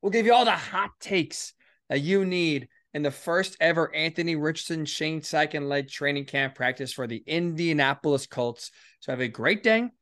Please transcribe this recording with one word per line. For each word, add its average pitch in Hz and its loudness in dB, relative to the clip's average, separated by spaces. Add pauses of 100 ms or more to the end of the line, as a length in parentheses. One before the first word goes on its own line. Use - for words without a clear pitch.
We'll 202 0
give 220 2
you 233 8
all 240 8
the 226 4
hot 190 -2 (100)
takes - -4 (360)
that 143 0
you 190 2
need 165 0 (240)
in 147 -4
the 143 0
first 175 -2
ever 165 2
Anthony 160 -2
Richardson, 156 -4
Shane 156 -4
Steichen-led 147 -2
training 143 -4
camp 135 -2
practice 127 -4
for 127 -6
the 113 -8
Indianapolis 156 0
Colts. - -4 (300)
So - -8
have 127 -4
a 127 -2
great 135 -2
day. 226 4 (120)